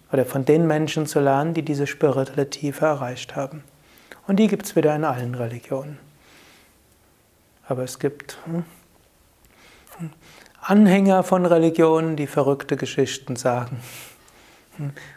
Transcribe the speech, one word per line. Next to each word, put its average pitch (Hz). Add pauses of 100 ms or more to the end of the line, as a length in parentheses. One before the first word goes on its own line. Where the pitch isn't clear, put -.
(120)
oder 131
von 135
den 160
Menschen 151
zu 147
lernen, 143
die 160
diese 143
spirituelle 135
Tiefe 147
erreicht 131
haben. 143 (640)
Und 196
die 220
gibt's -
wieder 151
in 151
allen 123
Religionen. 127 (1700)
Aber 127
es -
gibt, -
hm, 165 (2000)
Anhänger 196
von 185
Religionen, 160
die 147
verrückte 139
Geschichten 131
sagen. 120 (960)
Hm. 143 (240)